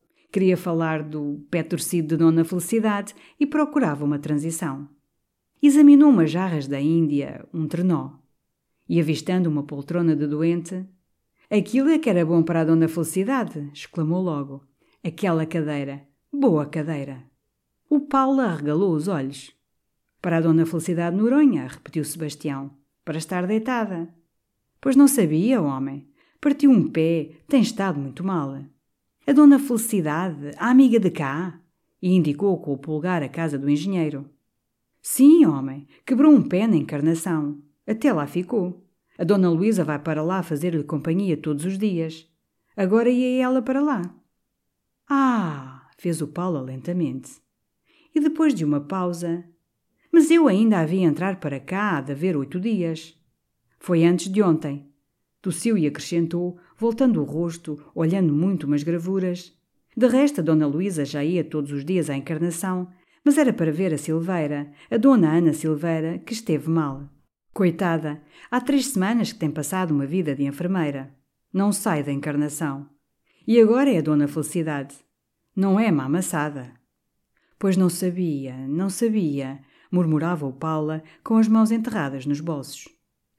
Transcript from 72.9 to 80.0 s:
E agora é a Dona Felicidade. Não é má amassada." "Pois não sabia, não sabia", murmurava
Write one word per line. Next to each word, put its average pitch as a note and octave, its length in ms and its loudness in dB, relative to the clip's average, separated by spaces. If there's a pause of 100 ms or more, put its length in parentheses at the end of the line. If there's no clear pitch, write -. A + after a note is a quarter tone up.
E A3+ 140 4
agora B3 300 4
é F#3+ 80 2
a D#3 40 0
Dona D3 260 2
Felicidade. D3 640 -6 (600)
Não F#3+ 240 2
é A3 120 2
má C#3+ 140 0
amassada." D3 680 -4 (840)
"Pois F#3+ 180 0
não F#3 120 4
sabia, D#3 800 -4
não E3+ 200 -2
sabia", D3+ 720 -2 (300)
murmurava D#3+ 560 0